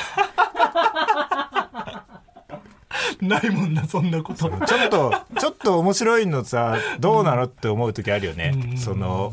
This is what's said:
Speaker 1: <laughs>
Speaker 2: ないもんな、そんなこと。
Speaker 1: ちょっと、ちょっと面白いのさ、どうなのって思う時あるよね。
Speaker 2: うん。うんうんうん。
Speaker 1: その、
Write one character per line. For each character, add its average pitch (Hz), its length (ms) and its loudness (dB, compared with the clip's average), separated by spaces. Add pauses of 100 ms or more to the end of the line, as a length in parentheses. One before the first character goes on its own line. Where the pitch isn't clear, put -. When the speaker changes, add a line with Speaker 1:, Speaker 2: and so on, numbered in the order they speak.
Speaker 1:
<laughs> - 60 -8 (3250)
Speaker 2:
な 202 200 2
い 233 80 0
も 196 160 0
ん 156 80 0
な、 160 120 0
そ - 160 -2
ん 180 100 0
な 160 100 -2
こ - 120 -8
と。 160 160 -2
Speaker 1:
ち - 40 -4 (220)
ょ - 100 2
っ 415 40 0
と、 147 240 4 (260)
ち 262 80 0
ょ 311 40 0
っ - 20 -14
と 185 260 2
面 185 140 4
白 226 260 4
い 214 80 2
の 143 160 0
さ、 117 340 0 (220)
ど 214 220 4
う - 20 4
な 147 120 4
の 123 100 2
っ - 20 -6
て - 220 -6
思 107 160 0
う 110 80 -2
時 104 180 -4
あ 104 80 2
る 98 80 -4
よ 80 60 -4
ね。 82 200 -2
Speaker 2:
う 135 40 0
ん。 131 40 -2
う 123 40 -4
ん - 20 -4
う - 0 -
ん 120 40 -4
う - 40 -4
ん。 - 20 -4
Speaker 1:
そ 117 180 -4
の、 95 380 -2